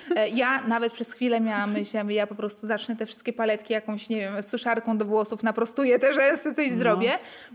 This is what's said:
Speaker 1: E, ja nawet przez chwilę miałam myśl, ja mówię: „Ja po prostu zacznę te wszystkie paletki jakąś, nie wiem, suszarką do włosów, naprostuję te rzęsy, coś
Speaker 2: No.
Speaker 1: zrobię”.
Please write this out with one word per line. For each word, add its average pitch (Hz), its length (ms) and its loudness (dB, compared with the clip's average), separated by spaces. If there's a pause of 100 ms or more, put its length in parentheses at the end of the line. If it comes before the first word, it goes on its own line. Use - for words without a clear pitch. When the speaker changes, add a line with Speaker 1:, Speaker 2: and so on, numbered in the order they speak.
(160)
Speaker 1:
E, 214 120 2
ja 247 400 0
nawet 233 240 2
przez - 200 -8
chwilę 233 280 2
miałam 208 320 0
myśl, 208 240 -4
ja 208 80 0
mówię: 208 120 -2
„Ja 208 100 2
po 208 80 -14
prostu 208 320 -6
zacznę 220 300 -2
te 220 100 -4
wszystkie - 260 -6
paletki 220 400 -2
jakąś, 214 360 -4
nie 220 80 -2
wiem, 202 260 -4
suszarką 226 560 -2
do 214 60 0
włosów, 214 380 0
naprostuję 226 560 2
te 262 140 4
rzęsy, 277 420 2
coś 285 160 2
Speaker 2:
No. 240 80 -2
Speaker 1:
zrobię”. 233 320 4 (440)